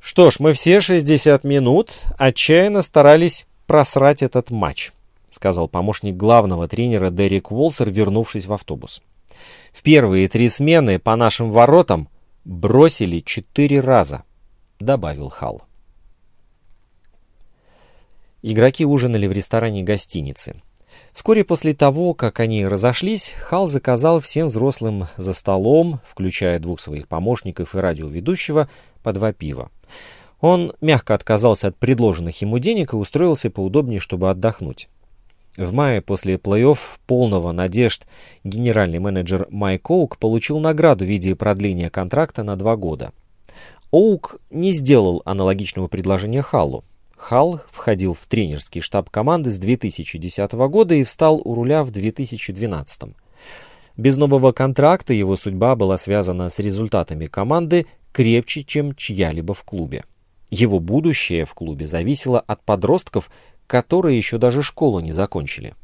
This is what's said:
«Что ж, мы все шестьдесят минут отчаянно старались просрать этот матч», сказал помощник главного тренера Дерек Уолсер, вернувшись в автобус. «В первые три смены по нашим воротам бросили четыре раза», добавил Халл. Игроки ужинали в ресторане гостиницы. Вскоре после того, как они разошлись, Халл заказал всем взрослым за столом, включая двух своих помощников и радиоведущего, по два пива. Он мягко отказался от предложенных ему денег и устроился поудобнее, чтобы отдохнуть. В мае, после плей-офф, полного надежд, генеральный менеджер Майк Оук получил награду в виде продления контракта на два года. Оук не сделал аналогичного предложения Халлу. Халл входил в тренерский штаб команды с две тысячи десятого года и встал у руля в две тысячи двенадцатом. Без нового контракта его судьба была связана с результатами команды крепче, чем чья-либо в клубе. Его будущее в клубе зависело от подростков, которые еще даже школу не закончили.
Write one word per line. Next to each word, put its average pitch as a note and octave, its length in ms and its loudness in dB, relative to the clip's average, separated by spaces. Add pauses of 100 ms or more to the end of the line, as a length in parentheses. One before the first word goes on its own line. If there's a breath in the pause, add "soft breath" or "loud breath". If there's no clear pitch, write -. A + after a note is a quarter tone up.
«Что F3 280 8
ж, - 100 0
мы D#3 140 4
все F3 280 4
шестьдесят D3+ 640 4
минут C#3 520 2 (200)
отчаянно F3 640 2
старались D#3 640 6 (180)
просрать C#3+ 560 4
этот B2+ 300 -2
матч», F#2 400 -6 (400)
сказал F2 360 -2
помощник G2 480 -4
главного G2 520 2
тренера A2+ 420 -2
Дерек F#2+ 420 0
Уолсер, C3 380 -2
вернувшись G#2 560 -2
в G2+ 80 -4
автобус. - 480 -12 (720 loud breath)
«В - 80 -20
первые G#2 460 6
три A#2 220 2
смены C#3 500 2
по A2+ 160 0
нашим A#2 340 0
воротам A#2 580 4 (360)
бросили F#2+ 800 2
четыре C#3+ 580 0
раза», A#2 440 2 (560)
добавил E2+ 500 -4
Халл. - 340 -12 (2750)
Игроки A2+ 420 2
ужинали A#2+ 400 2
в F#2+ 60 0
ресторане G#2 500 -2
гостиницы. F2+ 800 -6 (500 soft breath)
Вскоре A3 320 0
после D#3+ 300 -2
того, D3+ 400 2
как - 260 -4
они A2 280 0
разошлись, B2 760 -2
Халл F#3 260 -2
заказал C#3 520 0
всем D3+ 300 -4
взрослым A2 580 -4 (100)
за F#2 160 -6
столом, B2 760 0
включая F#2 520 -4
двух E2 200 -8
своих D2 280 -12
помощников F#2 640 -6
и F#2+ 60 -4
радиоведущего, F#2+ 880 -4 (320 soft breath)
по A2 120 -4
два G#2 200 -2
пива. - 380 -12 (720 loud breath)
Он F3 380 2
мягко C#3+ 360 2
отказался G#2+ 540 2
от - 80 -12
предложенных G#2+ 640 0
ему A2 180 -2
денег F#3 340 -2
и A2+ 40 -2
устроился C#3+ 520 0
поудобнее, G#2+ 500 -2
чтобы F#2 300 -2
отдохнуть. F#2 600 -4 (680)
В F#2 160 -6
мае, B2+ 280 0
после F#2+ 340 -4
плей-офф, A#2 420 2 (300)
полного G2+ 440 0
надежд, F#2 540 -2 (380 soft breath)
генеральный G#2 560 -2
менеджер F#2 500 -4
Майк G2 400 -4
Оук E3+ 280 0
получил A2+ 420 -2
награду D3+ 460 2
в - 20 -4
виде F#2+ 280 -2
продления F#2+ 540 -2
контракта A#2+ 540 -4
на G2+ 140 -6
два A2 180 0
года. E2+ 360 -8 (800 soft breath)
Оук G3+ 480 2 (120)
не F3+ 200 -2
сделал B2+ 540 4
аналогичного F#2+ 640 -2
предложения F#2+ 540 -2
Халлу. D#2 420 -2 (320)
Халл D3 460 0 (100)
входил F#2+ 420 -2
в - 140 -14
тренерский E2+ 540 -6
штаб - 280 -4
команды C#3 400 -2
с G2+ 80 -4
две G#2 200 0
тысячи E2+ 400 -8
десятого G2+ 500 -4
года F3+ 280 2
и C#3 80 2
встал D#3 400 0
у A#2 120 -6
руля C3+ 280 0
в C3 60 -6
две G#2 220 -4
тысячи A#2+ 400 -10
двенадцатом. F#2 640 -10 (840 loud breath)
Без C3 200 2
нового C#3 340 4
контракта C3+ 600 2
его G2 240 0
судьба G#2+ 380 0
была G2 220 0
связана F2+ 520 -2
с - 100 -10
результатами G2 680 -4
команды D#3+ 600 -2 (240 soft breath)
крепче, A#2 520 0
чем C#3+ 300 -6
чья-либо F2 600 -4
в - 100 -14
клубе. D#2 400 -10 (480)
Его G2+ 280 2
будущее G2 680 -2
в - 80 -20
клубе C#3 340 -10
зависело A#2 540 -2
от - 200 -8
подростков, G#2 720 -2 (340 soft breath)
которые D3+ 520 0
еще A2+ 200 -4
даже B2 240 2
школу C3 380 -2
не D#2+ 120 -8
закончили. D#2 600 -8 (100)